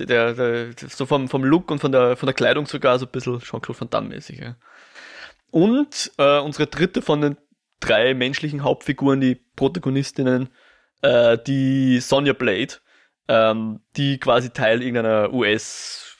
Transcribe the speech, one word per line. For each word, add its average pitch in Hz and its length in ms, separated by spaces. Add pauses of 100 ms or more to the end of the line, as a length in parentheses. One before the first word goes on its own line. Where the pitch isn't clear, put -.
Der, 117 260
der, 120 360 (180)
so 135 180
vom, 135 220
vom 131 160
Look 160 280
und 147 80
von 143 120
der, 123 240
von - 120
der 131 80
Kleidung 131 320
sogar 127 320
so 131 60
ein - 60
bisschen 123 280
Jean-Claude - 420
Van - 80
Damme-mäßig, 107 500
ja. 123 160 (960)
Und, 233 640
äh, 143 220
unsere 147 280
dritte - 340
von 151 200
den 147 160 (440)
drei 117 320
menschlichen 143 500
Hauptfiguren, 139 560
die 127 160
Protagonistinnen, 135 1120 (520)
äh, 120 360
die 135 640
Sonya 139 340
Blade, 120 420 (520)
ähm, 110 540 (160)
die 139 220
quasi 123 320
Teil 117 300
irgendeiner 113 520 (880)